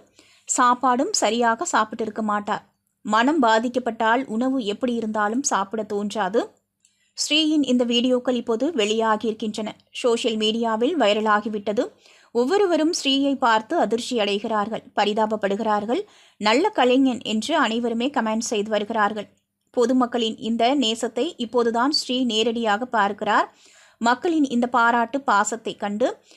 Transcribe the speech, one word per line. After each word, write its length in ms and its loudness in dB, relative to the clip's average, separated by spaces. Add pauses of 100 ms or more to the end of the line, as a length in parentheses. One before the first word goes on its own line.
(500)
சாப்பாடும் 640 2
சரியாக 520 0
சாப்பிட்டிருக்க 560 -2
மாட்டார். 440 -4 (400)
மனம் 360 2
பாதிக்கப்பட்டால் 840 2
உணவு 400 -2
எப்படி 280 -4
இருந்தாலும் 500 -2
சாப்பிட 400 -2
தோன்றாது. 580 -2 (760)
ஸ்ரீயின் 460 2
இந்த 220 2
வீடியோக்கள் 540 2
இப்போது 320 -2
வெளியாகியிருக்கின்றன. 1000 -2 (220)
சோஷியல் 460 0
மீடியாவில் 600 0
வைரலாகிவிட்டது. 880 0 (520)
ஒவ்வொருவரும் 580 2
ஸ்ரீயை 420 0
பார்த்து 420 0
அதிர்ச்சி 420 -2
அடைகிறார்கள், 640 -2 (120)
பரிதாபப்படுகிறார்கள். 1040 -2 (400)
"நல்ல 280 2
கலைஞன்" 520 2
என்று 360 -4
அனைவருமே 520 0
கமெண்ட் 400 -2
செய்து 200 -2
வருகிறார்கள். 580 -2 (460)
பொதுமக்களின் 640 0
இந்த 260 -2 (120)
நேசத்தை 500 -2 (120)
இப்போதுதான் 540 0
ஸ்ரீ 340 -2
நேரடியாக 600 0
பார்க்கிறார். 640 0 (540)
மக்களின் 480 2
இந்த 180 0
பாராட்டு 540 2
பாசத்தை 540 0
கண்டு 320 -2 (300)